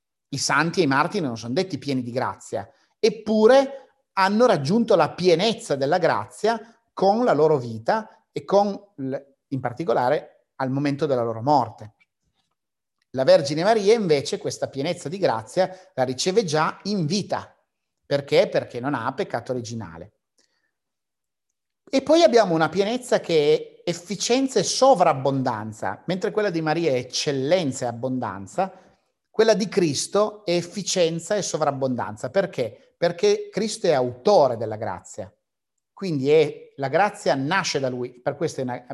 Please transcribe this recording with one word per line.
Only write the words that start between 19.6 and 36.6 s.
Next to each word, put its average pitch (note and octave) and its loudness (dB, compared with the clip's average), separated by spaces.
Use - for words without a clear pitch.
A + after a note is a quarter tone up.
E C4+ 0
poi D#4+ 4
abbiamo A3+ 4
una D#3+ 2
pienezza G3+ 0
che D#3 2
è - -4
efficienza A#3 -2
e F#3 2
sovrabbondanza, C3+ 0
mentre F#3+ -4
quella G#3 -2
di E3 -2
Maria D#3+ 0
è C3 2
eccellenza C3+ -2
e - -4
abbondanza, A#2+ -6
quella A3 2
di G3 0
Cristo G3 -2
è F3 0
efficienza F3 -2
e F#3+ -2
sovrabbondanza. C3 -4
Perché? F3+ -4
Perché G3+ 0
Cristo G#3+ -4
è E3+ 4
autore C3 2
della G#2+ -6
grazia. G2+ -10
Quindi D3 -2
è, D3+ 2